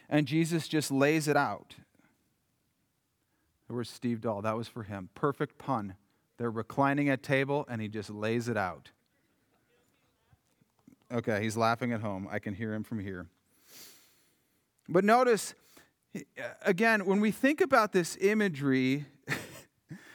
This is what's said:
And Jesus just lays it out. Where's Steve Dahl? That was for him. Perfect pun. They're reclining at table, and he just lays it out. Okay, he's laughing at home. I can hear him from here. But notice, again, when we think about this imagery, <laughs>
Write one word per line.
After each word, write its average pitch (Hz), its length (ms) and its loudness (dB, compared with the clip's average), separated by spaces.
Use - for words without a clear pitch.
And 151 160 2
Jesus 160 420 0
just 156 220 -2
lays 143 360 2
it 147 100 2
out. 123 380 -2
Where's 117 240 -8
Steve 120 300 -4
Dahl? 107 220 -2
That 110 140 0
was 113 120 -8
for 113 160 -12
him. 98 320 -10
Perfect 143 420 -2
pun. 101 380 -4
They're 120 160 -4
reclining 139 560 0
at 135 160 0
table, 139 440 0
and 117 140 -6
he 107 60 -6
just 107 220 -8
lays 110 380 -2
it 117 80 -2
out. 87 340 -4
Okay, 113 320 -2
he's 110 140 -4
laughing 117 360 0
at 110 80 -4
home. 101 300 -6
I 104 80 -6
can 104 160 -8
hear 110 180 -6
him 107 120 -6
from 113 160 -8
here. 92 260 -10
But 180 140 4
notice, 233 520 4
again, 208 420 2
when 190 160 2
we 214 120 4
think 285 280 2
about 262 300 6
this 180 300 0
imagery, 143 880 2
<laughs> - 80 -6